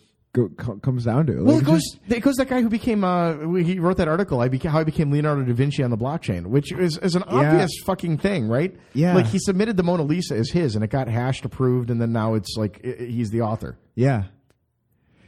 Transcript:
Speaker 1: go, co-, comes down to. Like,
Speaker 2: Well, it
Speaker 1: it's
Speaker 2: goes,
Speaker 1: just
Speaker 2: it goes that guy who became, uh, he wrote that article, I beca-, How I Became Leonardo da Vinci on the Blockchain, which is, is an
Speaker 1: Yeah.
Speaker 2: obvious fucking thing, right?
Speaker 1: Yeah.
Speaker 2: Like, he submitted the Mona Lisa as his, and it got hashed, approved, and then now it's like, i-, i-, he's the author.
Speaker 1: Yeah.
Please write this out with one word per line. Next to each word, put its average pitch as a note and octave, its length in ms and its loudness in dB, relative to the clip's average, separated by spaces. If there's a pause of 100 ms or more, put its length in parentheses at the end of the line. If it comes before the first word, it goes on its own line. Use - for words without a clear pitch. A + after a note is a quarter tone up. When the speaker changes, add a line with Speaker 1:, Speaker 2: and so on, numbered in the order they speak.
(340)
Speaker 1:
go, A2+ 160 2
co-, A2 260 -8
comes B2 300 -4
down B2+ 220 2
to. A2 80 2
Like, C2 100 0
Speaker 2:
Well, C#4+ 100 6
it D#4 40 4
Speaker 1:
it's - 80 0
Speaker 2:
goes, D#4+ 160 4
Speaker 1:
just - 160 -12 (120)
Speaker 2:
it A#3+ 80 0
goes C4+ 160 2
that C4 140 0
guy B3+ 120 0
who A#3 60 2
became, G#3+ 380 0
uh, E3+ 500 -2
he F3+ 240 0
wrote F3 160 2
that F3 140 0
article, D#3+ 320 0
I B2+ 80 2
beca-, C3 200 -2
How D3+ 100 2
I D#3+ 40 2
Became D#3 260 0
Leonardo D3 340 0
da B2 100 0
Vinci C#3 300 0
on B2 60 0
the A#2 80 0
Blockchain, A2+ 500 -4
which C#3+ 260 0
is, E3 240 0
is F3 180 0
an F3+ 140 0
Speaker 1:
Yeah. - 40 -4
Speaker 2:
obvious D#3 380 4 (140)
fucking F3 320 -2
thing, D#3 320 -2
right? D3 260 0 (180)
Speaker 1:
Yeah. F3 220 4
Speaker 2:
Like, F3+ 120 6
he F3+ 120 0
submitted G3 380 0
the F#3 60 4
Mona F3 200 2
Lisa D3+ 320 -2
as A2+ 140 0
his, D#3 260 0
and G#2+ 80 -2
it G#2+ 60 -2
got C3 180 -2
hashed, A#2+ 380 -2
approved, B2+ 440 0
and A#2 120 -2
then A#2 100 0
now A2+ 220 0
it's A2 240 -4
like, G#2+ 260 -4
i-, B2 60 -8
i-, B2 160 -8
he's A#2+ 240 -4
the A#2 140 -2
author. G#2+ 340 -6 (180)
Speaker 1:
Yeah. B2 280 2 (1040)